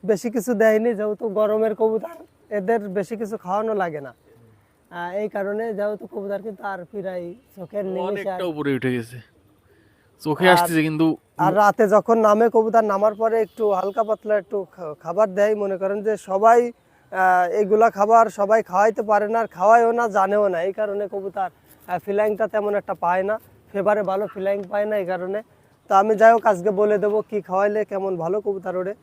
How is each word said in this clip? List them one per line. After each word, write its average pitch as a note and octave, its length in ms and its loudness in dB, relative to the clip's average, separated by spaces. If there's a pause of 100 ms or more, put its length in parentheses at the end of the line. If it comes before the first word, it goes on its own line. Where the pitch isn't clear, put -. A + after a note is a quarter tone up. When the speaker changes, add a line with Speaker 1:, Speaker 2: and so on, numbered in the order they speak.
Speaker 1:
বেশি G#3+ 240 -2
কিছু A#3 240 -4
দেয়নি, A3 400 2
যেহেতু G#3+ 360 -4
গরমের G#3+ 460 0
কবুতর, A3 500 -2 (240)
এদের G#3 300 -2
বেশি G3+ 360 -6
কিছু G#3 220 -8
খাওয়ানো G#3+ 360 -4
লাগে E3+ 280 -4
না। B2+ 120 -16 (800)
আহ, F3 220 -10
এই G#3 160 -4
কারণে G#3 440 -6
যেহেতু G#3 340 -6
কবুতর G3 340 -8
কিন্তু G3+ 220 -14
আর F#3+ 280 -8
প্রায় F3+ 420 -10 (220)
চোখের F#3+ 300 -8
নিমিষে F#3+ 160 -6
আর F#3 60 -4
Speaker 2:
অনেকটা F#3+ 380 -6
উপরে D3 300 -2
উঠে B2+ 180 -2
গেছে, A#2+ 280 -10 (1000)
চোখে D#3 280 2
Speaker 1:
আর F3+ 40 10
Speaker 2:
আসতেছে E3+ 280 2
কিন্তু। D#3+ 360 0 (200)
Speaker 1:
আর F3+ 180 2
রাতে G#3 320 4
যখন G#3+ 300 4
নামে G#3+ 320 4
কবুতর, A3+ 320 2
নামার G#3 340 0
পরে A3+ 260 0
একটু G#3+ 300 -2
হালকা G3 320 -2
পাতলা G#3+ 340 -2
একটু G3 280 -6 (100)
খা-, D#3 240 -12
খাবার F#3 360 -2
দেয়। G#3 200 2
মনে G3 220 -4
করেন G3 260 -4
যে G#3+ 140 -2
সবাই, A3+ 540 2 (400)
আহ, F#3 400 2
এগুলা G#3+ 380 2
খাবার A3 400 4
সবাই G3+ 340 0
খাওয়াইতে G3+ 380 0
পারে G#3 260 0
না, A3+ 120 -2
আর A3 80 -4
খাওয়ায়ও A3+ 440 4
না, A#3+ 160 0
জানেও G3+ 400 2
না, F3 140 -2
এই F#3+ 120 -4
কারণে G#3 380 -4
কবুতর, G3 300 -8
আহ, - 580 -10
ফিলাইংটা G#3 480 -2
তেমন G#3 280 -2
একটা G3 180 -4
পায় F3+ 300 -2
না, G#3+ 160 -4 (320)
ফেভারে G3+ 320 0
ভালো F#3+ 240 -2
ফিলাইং G3 420 -4
পায় G#3 160 -2
না G#3+ 120 -2
এই F#3+ 80 -2
কারণে। F#3 360 -6 (460)
তো G3+ 80 2
আমি G#3+ 200 4
যাই A3 180 8
হোক, A3+ 120 2
আজকে G3+ 260 2
বলে G#3 260 2
দেবো G#3 240 0
কি G#3 200 -6
খাওয়াইলে G3+ 440 -2
কেমন F#3+ 320 -6
ভালো F3+ 240 -2
কবুতর F#3+ 340 -6
ওড়ে F#3 280 -6